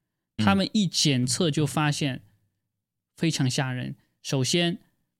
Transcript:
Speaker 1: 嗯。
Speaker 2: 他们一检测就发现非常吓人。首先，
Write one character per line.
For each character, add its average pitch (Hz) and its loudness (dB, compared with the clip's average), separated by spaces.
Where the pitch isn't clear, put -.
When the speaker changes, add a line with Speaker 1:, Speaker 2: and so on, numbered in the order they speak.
Speaker 1:
嗯。 214 0
Speaker 2:
他 196 4
们 196 0
一 208 2
检 131 2
测 151 0
就 151 0
发 151 0
现 143 -4
非 165 0
常 135 0
吓 131 -2
人。 131 -8
首 135 -2
先， 170 0